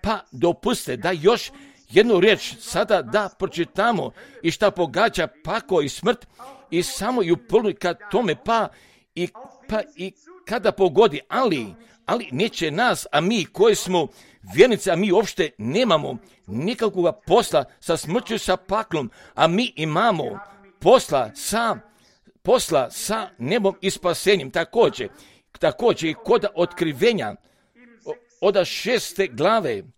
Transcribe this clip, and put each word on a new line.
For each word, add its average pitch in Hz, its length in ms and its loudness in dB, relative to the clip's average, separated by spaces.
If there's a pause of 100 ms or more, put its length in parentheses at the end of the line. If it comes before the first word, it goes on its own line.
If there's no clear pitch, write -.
Pa 214 180 -2 (120)
dopuste 170 640 -2
da 139 140 -4
još 180 400 0 (400)
jednu 214 300 4
riječ 202 400 2
sada 196 420 0
da 196 260 -2 (100)
pročitamo 180 720 -2 (320)
i 165 80 0
šta - 200 2
pogađa 175 580 -2 (160)
pako 190 360 2
i 147 80 -2
smrt - 380 -2 (440)
i 170 120 2
samo 226 400 -2
ju 170 140 2
polu 214 420 2
ka 175 160 -2
tome, 190 400 -2 (100)
pa 220 240 0 (460)
i, 170 140 -4 (400)
pa 214 120 -2 (160)
i 185 160 -12 (340)
kada 208 260 -2
pogodi, 185 560 2
ali, 156 460 -2 (320)
ali 226 260 -2
neće 165 380 -2
nas, 202 420 -2
a 143 80 4
mi 190 240 0
koji 214 300 4
smo 175 320 0 (480)
vjernici, 196 360 4
a 165 60 2
mi 196 160 0
uopšte 180 460 0
nemamo 147 580 0 (300)
nikakvoga 180 680 -2
posla - 520 2 (160)
sa 165 160 -2
smrću, 214 420 -4
sa 185 180 0
paklom, 165 540 -4 (240)
a 139 120 4
mi 208 300 0
imamo 156 640 -2 (380)
posla 143 560 4
sa, 226 420 -2 (680)
posla 160 480 2
sa 214 380 -6 (100)
nebom 190 420 0
i 190 100 0
spasenjem. 175 600 0
Također, 165 580 0 (500)
također 160 520 0
i 151 40 -6
kod 202 300 0 (100)
otkrivenja, 165 800 -2 (680)
o-, 151 100 -10 (260)
od 190 260 2
šeste - 600 -4
glave 143 560 -2 (160)